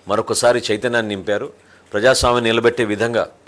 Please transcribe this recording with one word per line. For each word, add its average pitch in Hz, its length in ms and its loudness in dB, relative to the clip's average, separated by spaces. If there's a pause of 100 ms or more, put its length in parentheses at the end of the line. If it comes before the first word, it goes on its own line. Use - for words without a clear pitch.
మరొకసారి 117 640 0
చైతన్యాన్ని 107 460 -2
నింపారు. 104 360 -4 (400)
ప్రజాస్వామ్యం 120 520 2
నిలబెట్టే 117 400 2
విధంగా 107 440 -2 (200)